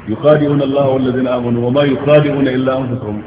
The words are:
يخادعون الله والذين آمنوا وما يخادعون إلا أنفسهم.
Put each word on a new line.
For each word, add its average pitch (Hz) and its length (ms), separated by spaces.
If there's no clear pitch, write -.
يخادعون 143 580
الله 139 280
والذين 127 380
آمنوا 120 400
وما 139 160
يخادعون 139 640
إلا 127 300
أنفسهم. 113 500